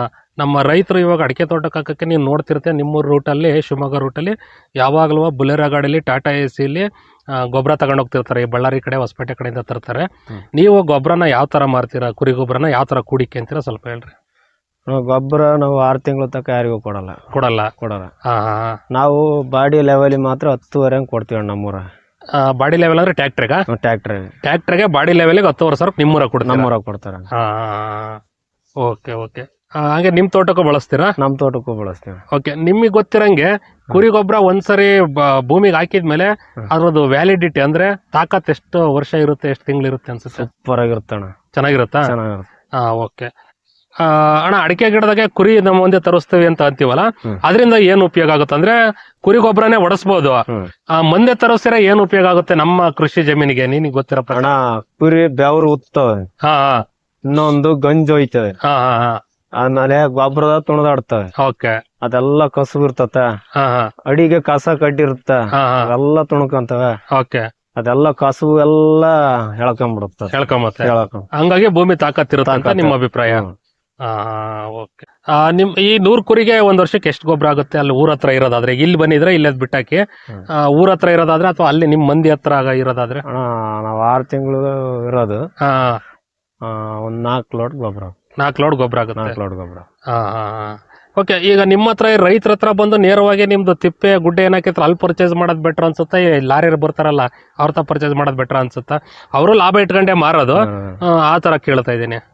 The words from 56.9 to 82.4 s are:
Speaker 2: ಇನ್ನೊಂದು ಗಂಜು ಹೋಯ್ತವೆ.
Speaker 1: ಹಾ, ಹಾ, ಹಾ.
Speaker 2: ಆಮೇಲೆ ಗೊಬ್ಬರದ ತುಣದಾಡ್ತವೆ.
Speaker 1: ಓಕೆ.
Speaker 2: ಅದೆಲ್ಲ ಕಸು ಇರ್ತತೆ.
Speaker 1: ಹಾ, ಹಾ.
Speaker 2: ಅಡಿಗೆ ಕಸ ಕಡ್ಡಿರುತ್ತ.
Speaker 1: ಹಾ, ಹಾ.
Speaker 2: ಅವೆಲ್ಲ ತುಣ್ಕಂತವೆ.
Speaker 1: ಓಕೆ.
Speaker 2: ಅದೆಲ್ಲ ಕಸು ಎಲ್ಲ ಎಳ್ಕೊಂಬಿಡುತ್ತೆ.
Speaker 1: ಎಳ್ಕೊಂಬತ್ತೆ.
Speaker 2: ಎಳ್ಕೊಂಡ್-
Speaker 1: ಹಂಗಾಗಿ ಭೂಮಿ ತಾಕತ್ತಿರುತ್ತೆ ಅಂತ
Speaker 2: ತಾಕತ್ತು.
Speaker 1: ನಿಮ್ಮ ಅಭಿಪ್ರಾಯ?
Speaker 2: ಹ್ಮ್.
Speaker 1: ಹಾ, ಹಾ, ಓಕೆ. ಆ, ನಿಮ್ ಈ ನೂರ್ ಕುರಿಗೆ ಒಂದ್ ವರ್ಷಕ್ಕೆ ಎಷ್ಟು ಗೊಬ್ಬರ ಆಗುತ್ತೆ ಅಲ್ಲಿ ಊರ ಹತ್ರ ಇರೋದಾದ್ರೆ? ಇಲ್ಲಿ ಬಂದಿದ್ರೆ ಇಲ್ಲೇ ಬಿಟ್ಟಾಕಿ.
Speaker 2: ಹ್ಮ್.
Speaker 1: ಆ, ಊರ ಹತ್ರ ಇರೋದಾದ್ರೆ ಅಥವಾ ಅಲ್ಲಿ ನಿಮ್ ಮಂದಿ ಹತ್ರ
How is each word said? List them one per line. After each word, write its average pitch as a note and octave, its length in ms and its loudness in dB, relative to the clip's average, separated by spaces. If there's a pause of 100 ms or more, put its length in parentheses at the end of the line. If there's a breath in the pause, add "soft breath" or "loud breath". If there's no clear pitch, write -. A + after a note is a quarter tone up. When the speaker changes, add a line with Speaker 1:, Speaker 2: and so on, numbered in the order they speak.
Speaker 2:
ಇನ್ನೊಂದು D3 500 2
ಗಂಜು D3 380 2
ಹೋಯ್ತವೆ. B2 380 0
Speaker 1:
ಹಾ, C#3+ 180 -4
ಹಾ, B2+ 280 0
ಹಾ. A#2 260 -4 (300)
Speaker 2:
ಆಮೇಲೆ C3+ 540 0
ಗೊಬ್ಬರದ C#3 520 0
ತುಣದಾಡ್ತವೆ. C3+ 880 -2
Speaker 1:
ಓಕೆ. A2+ 540 -6
Speaker 2:
ಅದೆಲ್ಲ C3 460 0
ಕಸು C#3+ 380 -2
ಇರ್ತತೆ. B2+ 440 0
Speaker 1:
ಹಾ, A2 320 -6
ಹಾ. B2 280 0 (160)
Speaker 2:
ಅಡಿಗೆ D#3+ 360 2
ಕಸ D3 280 -2 (100)
ಕಡ್ಡಿರುತ್ತ. C#3+ 520 0
Speaker 1:
ಹಾ, A#2+ 260 0
ಹಾ. B2+ 240 0
Speaker 2:
ಅವೆಲ್ಲ C#3 420 0
ತುಣ್ಕಂತವೆ. B2+ 960 -2
Speaker 1:
ಓಕೆ. B2+ 200 -4 (360)
Speaker 2:
ಅದೆಲ್ಲ B2 360 0
ಕಸು D3+ 480 0
ಎಲ್ಲ D#3 460 4 (480)
ಎಳ್ಕೊಂಬಿಡುತ್ತೆ. A2+ 840 -4
Speaker 1:
ಎಳ್ಕೊಂಬತ್ತೆ. A#2+ 460 -2
Speaker 2:
ಎಳ್ಕೊಂಡ್- A2+ 520 -2
Speaker 1:
ಹಂಗಾಗಿ F3+ 320 2
ಭೂಮಿ F3+ 280 2
ತಾಕತ್ತಿರುತ್ತೆ C#3+ 580 0
ಅಂತ C3+ 100 -2
Speaker 2:
ತಾಕತ್ತು. F#3+ 200 0
Speaker 1:
ನಿಮ್ಮ D3 120 2
ಅಭಿಪ್ರಾಯ? A#2+ 440 0
Speaker 2:
ಹ್ಮ್. F#2 160 -8 (460)
Speaker 1:
ಹಾ, A2 220 -6
ಹಾ, A2 440 -8
ಓಕೆ. - 600 -18
ಆ, D3+ 240 2
ನಿಮ್ F#3 240 2
ಈ G#3 220 2
ನೂರ್ G#3 260 2
ಕುರಿಗೆ A3 360 2
ಒಂದ್ G3 220 4
ವರ್ಷಕ್ಕೆ F3+ 280 0
ಎಷ್ಟು D3+ 180 -6
ಗೊಬ್ಬರ D3+ 200 0
ಆಗುತ್ತೆ C#3+ 300 -2
ಅಲ್ಲಿ C#3+ 160 0
ಊರ D3+ 180 2
ಹತ್ರ C#3+ 180 -2
ಇರೋದಾದ್ರೆ? B2+ 460 0
ಇಲ್ಲಿ E3 220 2
ಬಂದಿದ್ರೆ D#3 360 2
ಇಲ್ಲೇ D3+ 180 2
ಬಿಟ್ಟಾಕಿ. C3 460 -4
Speaker 2:
ಹ್ಮ್. A2 520 -6
Speaker 1:
ಆ, D3 180 0
ಊರ E3 240 4
ಹತ್ರ F3+ 160 0
ಇರೋದಾದ್ರೆ E3 400 2
ಅಥವಾ F3 200 0
ಅಲ್ಲಿ D#3 200 2
ನಿಮ್ D3+ 200 2
ಮಂದಿ D#3 220 2
ಹತ್ರ D3 240 0